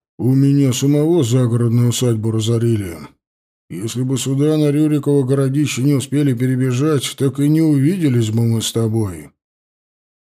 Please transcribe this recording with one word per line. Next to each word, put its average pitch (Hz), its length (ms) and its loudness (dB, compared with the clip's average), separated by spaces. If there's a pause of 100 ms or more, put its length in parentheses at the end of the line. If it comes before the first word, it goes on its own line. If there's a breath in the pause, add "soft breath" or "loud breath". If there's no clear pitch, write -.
(180)
У 123 160 2
меня 139 380 4
самого 147 500 2
загородную 120 680 2
усадьбу 113 420 -2
разорили. 110 640 -2 (720)
Если 110 320 -6
бы 127 160 -2
сюда, 139 380 0
на 151 160 2
Рюриково 147 500 0
городище, 135 600 0
не 143 100 2
успели 139 400 0
перебежать, 127 840 0
так 135 220 -2
и 143 100 2
не 156 140 4
увиделись 143 680 2
бы 113 140 0
мы 113 160 0
с - 120 -6
тобой. 107 580 -4 (1040)